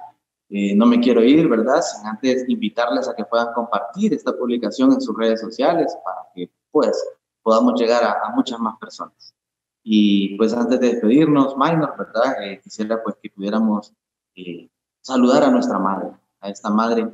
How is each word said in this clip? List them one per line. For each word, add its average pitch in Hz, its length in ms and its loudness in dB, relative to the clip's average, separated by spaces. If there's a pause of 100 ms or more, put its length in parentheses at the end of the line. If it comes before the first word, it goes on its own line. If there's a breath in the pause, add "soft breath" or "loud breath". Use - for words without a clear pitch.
(520)
Eh, 101 240 -2
no 110 100 4
me 120 140 6
quiero 120 240 4
ir, 147 240 6
¿verdad? 120 340 0
Sin - 260 -10
antes 127 400 -2
invitarles 120 600 -2
a - 80 -6
que 110 80 -10
puedan 117 300 -2
compartir 120 600 -2
esta 131 220 -4
publicación 120 560 0
en 127 100 2
sus 110 140 -6
redes 110 260 0
sociales 143 600 -2
para 92 180 -10 (120)
que, 87 160 -10 (220)
pues, 127 320 0 (400)
podamos 117 360 2
llegar 117 240 2
a, 104 240 -2
a 226 80 -8
muchas 262 240 -4
más - 200 -6
personas. - 560 -18 (480)
Y, 101 540 2
pues, 110 160 2
antes 120 260 0
de 123 100 2
despedirnos, 135 680 2
Maynor, 151 420 0
¿verdad? 110 460 -4
Eh, 98 200 -12
quisiera, 110 400 -6
pues, 104 180 -8
que 104 80 -14
pudiéramos, 107 640 -2 (420)
eh, 87 340 -14 (400)
saludar 127 340 4
a 135 80 4
nuestra 110 280 0
madre, 95 320 -4 (280)
a 98 100 -12
esta 101 200 -8
madre 110 440 0